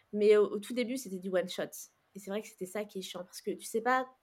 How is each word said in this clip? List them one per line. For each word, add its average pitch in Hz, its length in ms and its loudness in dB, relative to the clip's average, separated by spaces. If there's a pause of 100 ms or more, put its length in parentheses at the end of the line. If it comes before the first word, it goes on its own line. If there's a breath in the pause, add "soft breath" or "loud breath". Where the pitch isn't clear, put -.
(120)
Mais 208 240 8
au, 208 100 8
au - 120 -2
tout 208 160 -8
début, 240 220 -2
c'était 190 220 -8
du 185 120 -6
one 180 180 2
shot. - 140 -6 (520)
Et 196 40 -12
c'est 196 120 -12
vrai 214 120 -4
que 214 60 -12
c'était - 180 -10
ça 208 180 -6
qui 208 140 -12
est 190 40 -8
chiant, 180 220 -10
parce - 160 -16
que 202 120 -6
tu - 120 -8
sais 226 160 -2
pas 254 280 0 (140)